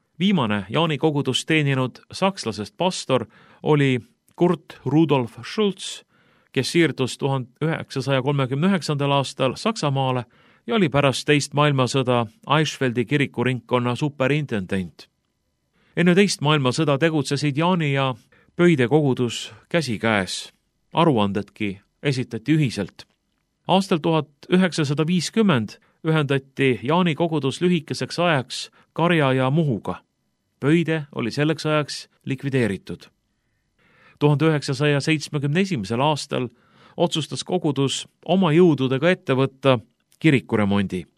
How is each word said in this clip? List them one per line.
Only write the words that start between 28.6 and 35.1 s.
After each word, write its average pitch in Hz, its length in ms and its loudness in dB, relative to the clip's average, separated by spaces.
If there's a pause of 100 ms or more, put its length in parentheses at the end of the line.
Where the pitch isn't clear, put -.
Karja 156 400 2
ja 131 160 2
Muhuga. 139 460 0 (640)
Pöide 160 440 0 (120)
oli 120 160 -4
selleks 151 340 -2
ajaks 151 420 -4 (180)
likvideeritud. 127 840 -4 (1120)
Tuhande 147 280 4
üheksasaja 147 540 0
seitsmekümne 151 600 -2